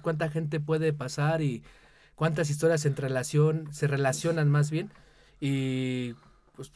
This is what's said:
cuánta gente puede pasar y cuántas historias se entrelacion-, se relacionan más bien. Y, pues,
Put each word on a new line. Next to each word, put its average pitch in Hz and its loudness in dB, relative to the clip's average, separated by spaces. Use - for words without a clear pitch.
cuánta 165 -2
gente 156 -2
puede 156 2
pasar 147 0
y 123 -2
cuántas 156 0
historias 156 2
se 151 -2
entrelacion-, 147 0
se - -2
relacionan 143 2
más 147 4
bien. 175 -4
Y, 131 -2
pues, - -18